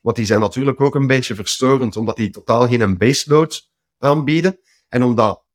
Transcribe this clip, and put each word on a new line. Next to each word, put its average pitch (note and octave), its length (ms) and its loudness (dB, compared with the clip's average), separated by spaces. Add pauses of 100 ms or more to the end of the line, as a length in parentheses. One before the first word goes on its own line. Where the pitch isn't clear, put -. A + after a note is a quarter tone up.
Want A2 160 -2
die A2+ 100 -2
zijn G#2 140 2
natuurlijk B2+ 400 -2
ook C#3 140 0
een C#3 120 0
beetje B2+ 280 0
verstorend, B2+ 640 -2
omdat A2 200 -4
die G#2+ 140 -2
totaal A#2 380 0
geen A2 300 0
baseload D3 720 0 (280)
aanbieden. D#3 600 0 (300)
En B2 140 0
omdat A2+ 420 0 (100)